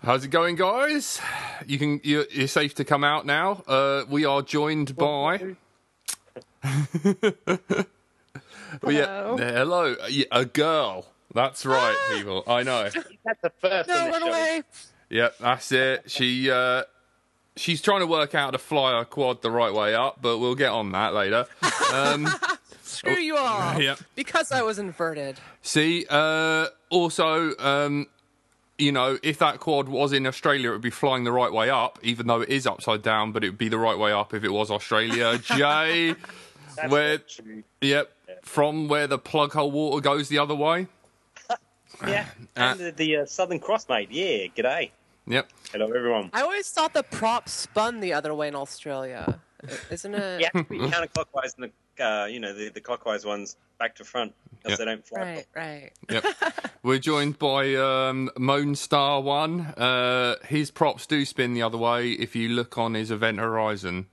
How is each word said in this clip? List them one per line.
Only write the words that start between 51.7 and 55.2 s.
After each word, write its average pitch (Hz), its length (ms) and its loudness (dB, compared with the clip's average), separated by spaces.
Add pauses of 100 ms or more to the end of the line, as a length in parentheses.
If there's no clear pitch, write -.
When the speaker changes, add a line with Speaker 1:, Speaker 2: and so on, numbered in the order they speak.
Speaker 3:
the, 131 100 -2
uh, 107 200 0
you 117 120 -8
know, 104 160 -8
the, 107 140 -8
the 107 120 -14
clockwise 107 460 -4
ones 104 300 -8 (240)
back 117 160 -6
to 107 80 -20
front, 113 280 -6 (320)
else 110 60 -4
Speaker 1:
Yep. 104 80 -2
Speaker 3:
they 113 60 -4
don't 110 200 -6
fly - 160 -10